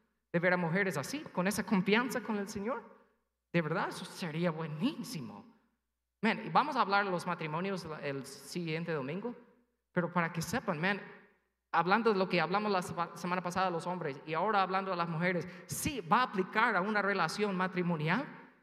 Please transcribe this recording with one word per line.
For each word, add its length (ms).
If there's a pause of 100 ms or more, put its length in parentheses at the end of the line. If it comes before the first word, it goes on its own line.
(320)
De 60
ver 140
a 40
mujeres 400
así, 240 (120)
con 160
esa 160
confianza 580
con 140
el 120
Señor. 340 (680)
De 80
verdad, 280
eso 160
sería 460
buenísimo. 960 (760)
Man, 240
y 40
vamos 280
a 60
hablar 220
de 60
los 160
matrimonios 580
la, 160
el 240
siguiente 680
domingo. 420 (580)
Pero 200
para 200
que 80
sepan, 400
man, 200 (720)
hablando 400
de 60
lo 100
que 120
hablamos 300
la 100
sema-, 360
semana 260
pasada 240
a 40
los 160
hombres 380
y 100
ahora 280
hablando 300
a 40
las 120
mujeres, 380 (200)
sí 340
va 200
a 40
aplicar 520
a 40
una 220
relación 540
matrimonial. 680 (380)